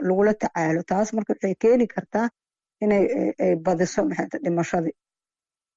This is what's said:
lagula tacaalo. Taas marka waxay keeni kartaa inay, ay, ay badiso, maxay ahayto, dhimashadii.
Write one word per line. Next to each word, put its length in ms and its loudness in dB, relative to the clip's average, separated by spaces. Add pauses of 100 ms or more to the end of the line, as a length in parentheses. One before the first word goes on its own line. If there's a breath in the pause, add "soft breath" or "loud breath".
lagula 320 2
tacaalo. 500 -2
Taas 300 -2
marka 200 -2
waxay 220 -4
keeni 320 4
kartaa 400 -4 (540)
inay, 260 4
ay, 220 -2 (100)
ay 160 2
badiso, 460 0
maxay 160 -2
ahayto, 240 -6
dhimashadii. 540 -2 (800)